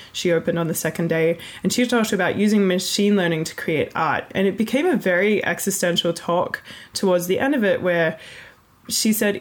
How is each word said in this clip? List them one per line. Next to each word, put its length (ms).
She 180
opened 280
on 100
the 60
second 340
day, 300
and 100
she 140
talked 260
about 240
using 320
machine 480
learning 280
to 100
create 400
art. 380
And 140
it 120
became 260
a 100
very 480
existential 720
talk 500
towards 340
the 120
end 160
of 100
it, 160
where 380
she 240
said, 280